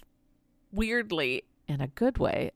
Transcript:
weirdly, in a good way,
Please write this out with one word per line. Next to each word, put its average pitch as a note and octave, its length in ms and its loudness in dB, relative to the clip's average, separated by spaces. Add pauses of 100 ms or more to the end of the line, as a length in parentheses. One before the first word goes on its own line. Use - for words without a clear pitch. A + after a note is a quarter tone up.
(720)
weirdly, G#3 720 0 (220)
in C#3 140 -2
a C3+ 60 -2
good A#3+ 320 0
way, - 360 0